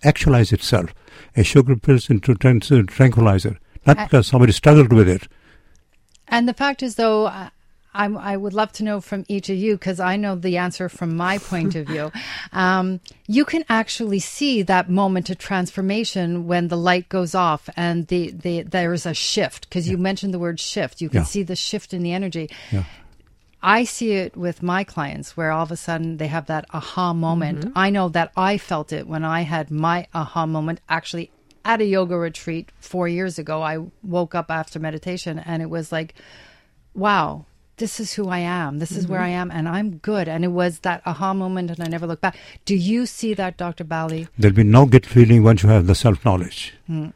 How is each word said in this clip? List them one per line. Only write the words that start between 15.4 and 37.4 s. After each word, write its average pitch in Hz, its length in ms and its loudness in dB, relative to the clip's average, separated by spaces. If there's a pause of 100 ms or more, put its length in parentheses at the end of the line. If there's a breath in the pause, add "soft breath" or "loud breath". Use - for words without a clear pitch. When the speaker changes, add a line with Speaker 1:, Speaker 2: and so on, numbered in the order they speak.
Speaker 2:
when 175 200 0
the 170 100 -4
light 180 320 0
goes 180 260 -4
off 170 400 0
and 170 320 -2
the, 175 240 -4
the, 170 320 -6
there 175 300 -2
is 170 120 -6
a 165 80 -6
shift, - 560 -4
'cause 175 180 -4
you 180 100 -2
Speaker 1:
Yeah. 180 60 -2
Speaker 2:
mentioned 190 300 -4
the 180 60 -6
word 170 200 -6
shift. - 420 -8
You 160 80 -6
can 113 120 0
Speaker 1:
Yeah. 78 40 -2
Speaker 2:
see 202 180 -4
the 175 120 -6
shift - 380 -8
in 180 100 -6
the 170 100 -4
energy. 170 360 -6 (220 loud breath)
Speaker 1:
Yeah. 95 140 -2 (760 soft breath)
Speaker 2:
I 214 220 2
see 226 300 -4
it 190 240 -4
with 175 260 -6
my 180 200 -2
clients 143 540 -10
where 160 140 -2
all 160 120 -2
of 160 80 -8
a 170 60 -8
sudden 165 400 -8
they 156 100 -6
have 151 200 -6
that 156 240 -6
aha 175 420 -4
moment. 165 460 -2
Speaker 3:
Mm-hmm. 220 180 -6
Speaker 2:
I 190 140 2
know 196 180 0
that 165 280 -2
I 190 200 0
felt 160 360 -6
it 151 140 -8
when 160 180 -6
I 160 160 -2
had 156 280 -6
my 165 440 -2
aha 165 340 -4
moment 160 320 -6 (100)
actually 165 400 -6 (360)
at 220 160 0
a 214 40 2
yoga 185 320 0
retreat 165 640 -8
four 180 280 -4
years 175 300 -4
ago. 156 240 -6
I 160 180 -6 (220)
woke 175 320 -4
up 170 160 -6
after 160 300 -8
meditation 160 600 -8
and 165 220 -8
it 160 80 -8
was 160 220 -8
like, 160 240 -8 (800 soft breath)
"Wow, 170 520 -2 (320)